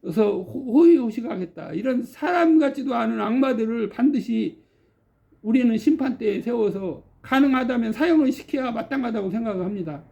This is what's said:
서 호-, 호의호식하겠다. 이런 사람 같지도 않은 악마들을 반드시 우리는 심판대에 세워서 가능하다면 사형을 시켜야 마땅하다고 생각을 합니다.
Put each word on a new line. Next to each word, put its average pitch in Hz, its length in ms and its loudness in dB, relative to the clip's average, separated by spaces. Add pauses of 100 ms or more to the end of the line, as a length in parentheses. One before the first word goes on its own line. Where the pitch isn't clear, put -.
(120)
서 202 300 2
호-, 254 320 -8
호의호식하겠다. 233 1000 2
이런 240 300 -2
사람 330 560 2
같지도 277 360 0
않은 226 240 -2
악마들을 226 720 0
반드시 247 720 -2 (800)
우리는 233 360 2
심판대에 240 640 0
세워서 202 640 -4 (180)
가능하다면 254 720 0
사형을 302 380 2
시켜야 254 400 -4
마땅하다고 226 580 -4
생각을 202 360 -4
합니다. 165 460 -8